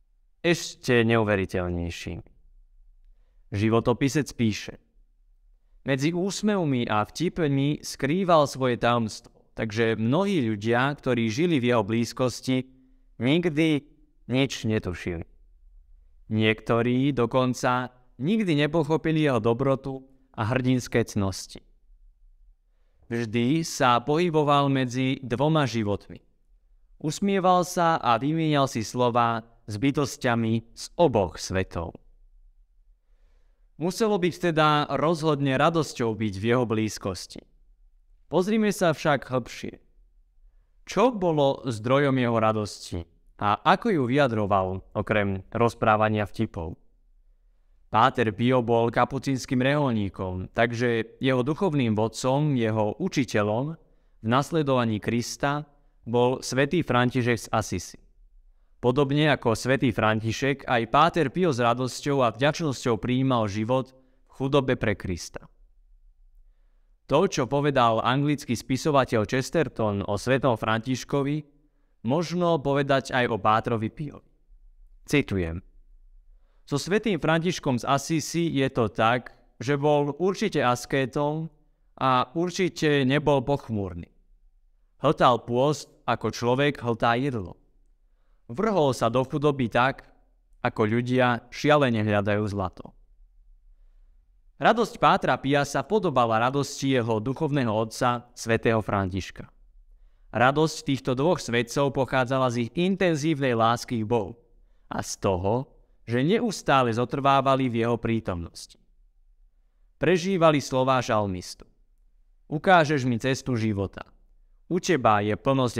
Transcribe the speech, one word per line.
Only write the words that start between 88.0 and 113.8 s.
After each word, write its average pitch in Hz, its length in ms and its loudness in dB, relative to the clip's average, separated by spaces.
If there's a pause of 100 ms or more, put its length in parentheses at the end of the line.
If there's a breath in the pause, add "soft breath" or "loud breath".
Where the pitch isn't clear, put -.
Vrhol 156 480 0
sa 117 160 0
do 123 160 0
chudoby 139 480 -2
tak, 127 320 0 (560)
ako 117 240 0
ľudia 123 680 0
šialene 139 480 2
hľadajú 104 480 0
zlato.“ 95 440 -8 (1700)
Radosť 214 400 2
Pátra 156 360 4
Pia 139 320 2
sa 143 160 -2
podobala 131 520 2
radosti 135 600 0
jeho 113 240 0
duchovného 135 520 -2
otca, 120 600 -2
svätého 113 480 0
Františka. 98 680 -4 (840)
Radosť 139 480 2
týchto 135 320 -4
dvoch 147 240 0
svetcov 123 560 -2
pochádzala 131 600 0
z - 20 -4 (100)
ich 113 80 -8
intenzívnej 160 840 0
lásky 113 440 0
k 107 80 -4
Bohu 110 280 -2 (520)
a - 120 -8
z - 200 -10
toho, 101 540 -2 (320)
že 117 160 0
neustále 147 720 0
zotrvávali 135 760 2
v 113 160 0
jeho 120 120 0
prítomnosti. 104 800 -6 (1200)
Prežívali 165 640 2
slová 131 400 0
žalmistu: 104 640 -4 (800)
„Ukážeš 151 640 4
mi 120 80 0
cestu 131 400 -2
života. 104 480 -2 (640)